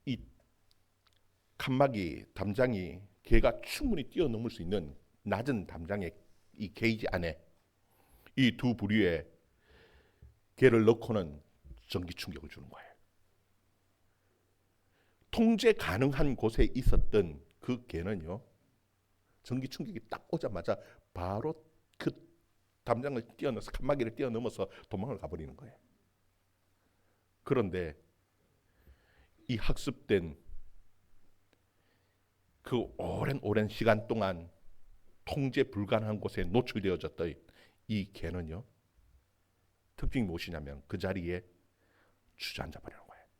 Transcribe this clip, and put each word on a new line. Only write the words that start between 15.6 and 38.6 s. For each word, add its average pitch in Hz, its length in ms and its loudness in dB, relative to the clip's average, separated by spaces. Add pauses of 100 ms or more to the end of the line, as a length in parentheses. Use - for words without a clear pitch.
가능한 135 640 2
곳에 113 380 4
있었던 95 680 6 (200)
그 123 260 -4
개는요, 90 560 -6 (1000)
전기 131 260 -6
충격이 - 400 -10
딱 - 240 -10
오자마자 107 440 -2 (380)
바로 101 400 -4 (420)
그 - 140 -2 (760)
담장을 120 360 -2 (160)
뛰어넘어서, 120 340 -4
칸막이를 127 440 0
뛰어넘어서 113 540 -2 (200)
도망을 107 300 -6
가버리는 78 380 -10
거예요. - 180 -20 (1700)
그런데 90 520 0 (1600)
이 117 60 0
학습된 92 840 0 (2250)
그 123 220 -2 (120)
오랜, 95 460 -2
오랜 104 260 2
시간 110 380 2
동안 95 420 -2 (760)
통제 135 400 -2
불가능한 107 560 -2
곳에 101 240 -4
노출되어졌던 92 880 -2 (540)
이 101 240 -2
개는요, 82 520 -6 (1300)